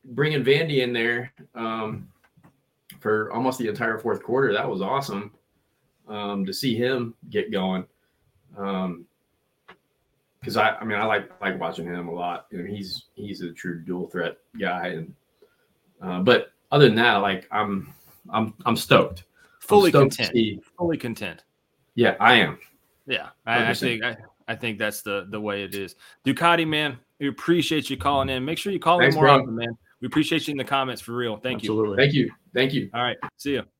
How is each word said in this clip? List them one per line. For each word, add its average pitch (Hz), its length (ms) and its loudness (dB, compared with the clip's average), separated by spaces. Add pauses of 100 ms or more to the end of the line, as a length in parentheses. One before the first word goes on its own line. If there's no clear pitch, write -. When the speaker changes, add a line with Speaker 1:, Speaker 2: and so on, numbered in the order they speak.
Speaker 1:
bringing 135 380 0
Vandy 143 400 2
in 123 100 -2
there, 120 400 -2 (220)
um, 113 520 -6 (920)
for 107 320 -2
almost 127 260 -2
the 117 100 -2
entire 110 300 -2
fourth 107 240 -4
quarter, 123 320 0
that 117 160 0
was 95 120 -4
awesome, 104 500 -4 (760)
um, 101 380 -4
to 95 80 -6
see 120 220 -2
him 120 400 -2 (160)
get 104 200 -2
going. 92 340 -2 (720)
Um, 92 480 -6 (1400)
'cause 104 140 -4
I, 107 180 4
I - 80 -12
mean, 107 140 -2
I 107 80 0
like, 104 240 0 (100)
like 95 200 -2
watching 82 260 -6
him 87 220 -8
a 85 60 -8
lot. 87 380 -6
You 95 80 -10
know, 85 60 -8
he's, 98 480 -10
he's 98 280 -12
a 85 100 -8
true 85 300 -10
dual 90 260 -8
threat 82 300 -6 (220)
guy. 90 280 -4
And, 82 260 -10 (880)
uh, 92 200 -6
but 120 300 4 (200)
other 143 160 8
than 107 80 4
that, 117 220 4
like, 98 340 -2
I'm, 101 420 -4 (360)
I'm, 110 240 -2 (120)
I'm 113 100 2
stoked. 90 460 2
I'm - 460 -20
Speaker 2:
Fully 202 240 8
Speaker 1:
stoked 135 220 6
to - 40 -8
Speaker 2:
content. 113 180 -2
Speaker 1:
see 110 240 2 (180)
Speaker 2:
Fully 165 200 -2
content. 104 460 -8 (520)
Speaker 1:
Yeah, 113 240 4
I 117 160 8
am. 85 220 4 (480)
Speaker 2:
Yeah, 87 240 -6 (160)
I, 113 60 -4
I - 40 2
Speaker 1:
Hundred 113 120 2
percent. 117 340 -2
Speaker 2:
think - 20 -4
I, 117 140 -4 (320)
I 117 60 -4
think 110 240 -6
that's 104 240 -4
the, 98 260 -6
the 107 100 -8
way 101 240 -6
it 98 120 -10
is. 98 200 -8 (300)
Ducati, 165 420 2
man, 151 300 -2 (220)
we 143 100 -4
appreciate 160 600 0
you 139 80 -4
calling 139 320 0
in. 131 140 -4
Make 156 140 -6
sure 202 160 -6
you 170 60 -4
call 175 200 4
Speaker 1:
Thanks, 123 160 6
Speaker 2:
in - 60 2
more 135 80 8
Speaker 1:
bro. 139 140 8
Speaker 2:
often, 117 120 -6
man. 117 220 -6 (240)
We 123 60 -8
appreciate 151 400 0
you 147 60 -4
in 143 40 -4
the 131 60 -4
comments 131 380 -2
for 117 120 -12
real. 117 240 -4
Thank 120 260 -6
you. 110 60 -4
Speaker 3:
Absolutely. 107 280 0
Speaker 1:
Thank 143 180 4
you. 127 160 2 (220)
Thank 135 200 2
you. 98 200 -4
Speaker 2:
All 120 100 -2
right. 123 140 -2 (200)
See 143 180 -4
ya. 113 60 -2 (180)